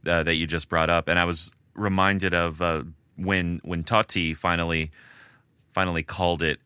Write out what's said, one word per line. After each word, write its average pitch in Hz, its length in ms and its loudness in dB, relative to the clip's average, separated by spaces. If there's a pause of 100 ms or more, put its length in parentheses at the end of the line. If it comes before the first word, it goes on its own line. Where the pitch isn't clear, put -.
uh, 85 160 4
that 82 140 2
you 80 100 0
just 80 240 -4
brought 80 180 2
up, 85 200 2
and 85 100 2
I 87 80 4
was 87 260 -4 (220)
reminded 95 580 2
of, 85 300 0
uh, 82 220 0 (320)
when, 90 460 -2
when 85 220 -6
Totti 87 500 0
finally, 85 560 0 (840)
finally 90 280 0
called 87 400 -2
it 78 240 -2